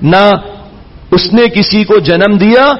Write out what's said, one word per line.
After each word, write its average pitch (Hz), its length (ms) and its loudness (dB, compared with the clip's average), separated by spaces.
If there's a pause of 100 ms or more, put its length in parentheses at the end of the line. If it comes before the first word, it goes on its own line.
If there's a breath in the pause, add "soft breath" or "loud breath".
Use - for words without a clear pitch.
نہ 190 280 2 (800)
اس 180 220 0
نے 233 100 2 (120)
کسی 208 300 -2
کو 208 140 2
جنم 180 380 0
دیا، 240 440 2